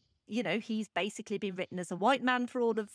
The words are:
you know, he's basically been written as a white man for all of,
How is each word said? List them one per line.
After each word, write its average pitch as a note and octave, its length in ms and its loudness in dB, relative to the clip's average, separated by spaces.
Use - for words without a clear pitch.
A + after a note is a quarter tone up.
you A3+ 160 0
know, F#3 160 0
he's A3 300 -2
basically G3+ 500 -4
been F#3+ 160 -4
written F3+ 240 -6
as F3 140 -6
a F3+ 60 -2
white A#3 260 4
man B3 240 2
for B3 140 -2
all A3+ 180 4
of, G#3 160 -6